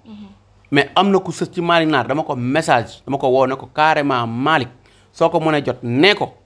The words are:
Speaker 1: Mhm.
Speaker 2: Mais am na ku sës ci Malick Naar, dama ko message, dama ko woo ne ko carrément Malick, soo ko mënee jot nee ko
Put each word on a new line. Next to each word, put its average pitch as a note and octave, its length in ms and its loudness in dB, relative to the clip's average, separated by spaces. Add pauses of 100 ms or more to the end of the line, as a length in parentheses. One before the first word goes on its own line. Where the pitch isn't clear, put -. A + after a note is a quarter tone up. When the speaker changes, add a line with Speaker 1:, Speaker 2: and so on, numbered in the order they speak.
Speaker 1:
Mhm. A3 100 -20 (560)
Speaker 2:
Mais C#3 260 2
am G3 140 4
na F#3+ 100 4
ku F#3 120 -10
sës - 200 -6
ci F3+ 80 -8
Malick E3+ 300 2
Naar, C3 160 0
dama C#3+ 180 -2
ko D3 100 -6
message, B2+ 720 -2
dama C3+ 120 -4
ko C3+ 100 0
woo B2+ 180 4
ne C3 80 -2
ko - 180 -16
carrément C#3+ 540 0
Malick, C3 420 -2 (440)
soo E3 180 0
ko E3+ 100 0
mënee D#3 240 0
jot B2 180 -4
nee C#3 320 2
ko - 200 -8 (120)